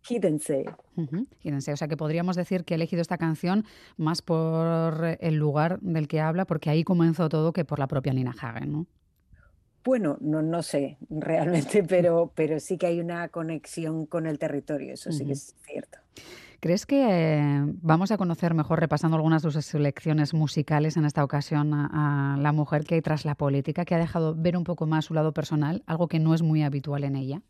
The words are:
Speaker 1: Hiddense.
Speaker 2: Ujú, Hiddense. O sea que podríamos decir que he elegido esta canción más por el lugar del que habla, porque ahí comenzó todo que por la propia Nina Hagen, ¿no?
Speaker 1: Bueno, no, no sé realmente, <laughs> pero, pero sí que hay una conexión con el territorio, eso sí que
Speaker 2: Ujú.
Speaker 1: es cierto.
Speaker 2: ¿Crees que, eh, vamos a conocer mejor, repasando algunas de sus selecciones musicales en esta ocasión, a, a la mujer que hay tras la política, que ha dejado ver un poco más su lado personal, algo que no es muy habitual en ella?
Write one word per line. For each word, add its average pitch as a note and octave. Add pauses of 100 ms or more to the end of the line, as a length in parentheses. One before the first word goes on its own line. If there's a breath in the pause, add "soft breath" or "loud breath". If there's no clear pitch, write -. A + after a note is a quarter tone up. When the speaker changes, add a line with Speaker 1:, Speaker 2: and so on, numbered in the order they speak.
Speaker 1:
Hiddense. D#3 (320)
Speaker 2:
Ujú, E3+ (160)
Hiddense. C#3+
O -
sea D3+
que D3+
podríamos E3+
decir F3+
que -
he E3
elegido E3+
esta E3+
canción E3+ (320 loud breath)
más D#3+
por E3
el D#3+
lugar D3+
del D#3+
que D#3
habla, E3
porque D#3
ahí D#3
comenzó E3
todo D#3
que E3+
por C#3+
la C#3+
propia C3+
Nina B2+ (100)
Hagen, C3
¿no? D#3 (1000 soft breath)
Speaker 1:
Bueno, A3
no, D3+
no D#3+
sé C#3+ (140)
realmente, D#3+
<laughs> D#3+
pero, F3
pero D#3
sí F3+
que F3+
hay E3+
una E3+
conexión D#3+
con D#3+
el D3
territorio, C#3+
eso E3+
sí D3+
que C#3
Speaker 2:
Ujú. -
Speaker 1:
es - (120)
cierto. - (640 loud breath)
Speaker 2:
¿Crees E3+
que, C#4
eh, D3+ (200)
vamos E3+
a G#3+
conocer E3+
mejor, D#3+
repasando D#3+
algunas D#3+
de D#3
sus D3
selecciones D3+
musicales D3+
en D#3
esta D3
ocasión, D3
a, C#3+
a -
la D3
mujer D3+
que E3
hay D#3+
tras D#3
la D3
política, C#3+
que F3
ha E3
dejado E3
ver E3+
un E3+
poco E3
más D#3
su D#3+
lado D#3
personal, D3+
algo D#3+
que E3
no D#3+
es E3
muy D#3
habitual C#3+
en C#3
ella? C3+